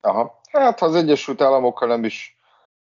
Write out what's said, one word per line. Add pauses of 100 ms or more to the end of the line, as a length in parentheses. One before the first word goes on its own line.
Aha. (120)
Hát,
ha
az
Egyesült
Államokkal
nem
is (540)